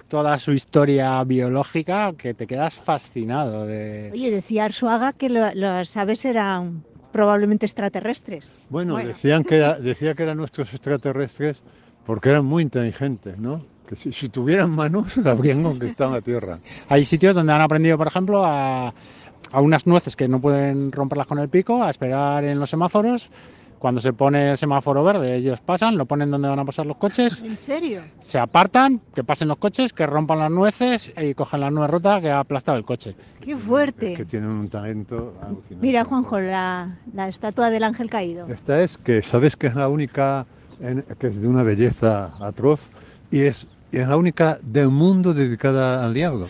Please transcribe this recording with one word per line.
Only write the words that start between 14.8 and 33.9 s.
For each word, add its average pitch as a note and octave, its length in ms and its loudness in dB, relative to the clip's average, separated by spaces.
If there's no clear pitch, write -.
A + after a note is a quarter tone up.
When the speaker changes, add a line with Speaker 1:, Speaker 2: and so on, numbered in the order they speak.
Speaker 3:
<laughs> A3+ 80 0
habrían C3+ 360 4
conquistado C3 500 -2
la A#2+ 100 -2
Tierra. G2 360 -6
Speaker 1:
Hay C#3+ 160 6
sitios F#3 300 4
donde D#3 180 4
han D3+ 80 6
aprendido, D#3 380 4
por D#3 80 2
ejemplo, F#3+ 400 2
a, C3 480 -2
a C3+ 80 4
unas D3+ 260 4
nueces F3 300 4
que C3+ 100 0
no B2+ 140 2
pueden C#3 500 0
romperlas C#3 360 -4
con D3 120 -4
el D3 120 -4
pico, A#3 340 2
a E3 60 0
esperar C#3+ 540 0
en C#3+ 140 0
los C#3+ 120 -4
semáforos. G#3 580 0
Cuando B2 220 0
se B2+ 120 0
pone C#3+ 400 2
el C3+ 40 0
semáforo C#3 460 0
verde, D#3+ 320 2
ellos B2+ 260 -2
pasan, G3 380 0
lo C3 80 0
ponen D3 240 0
donde C#3+ 180 -2
van C#3 120 -2
a C#3 40 -4
pasar D3 220 -6
los D3 120 -6
coches. A3+ 460 0
Speaker 2:
¿En A3 120 -8
serio? C#4 460 -6
Speaker 1:
Se - 180 -4
apartan, A3+ 640 4
que - 120 -4
pasen D3+ 240 -2
los D3 100 -2
coches, A3+ 340 -2
que D#3+ 140 0
rompan D3+ 320 0
las D#3 140 0
nueces G#3+ 680 0
y D3 140 -2
cogen C#3+ 240 -4
la C#3 140 -2
nuez D3+ 180 0
rota F#3 300 2
que D#3+ 100 -2
ha C#3+ 80 2
aplastado C#3 400 -2
el G#2+ 60 -6
coche. A2+ 320 -8
Speaker 2:
¡Qué C#4+ 160 -8
fuerte! A#3 560 0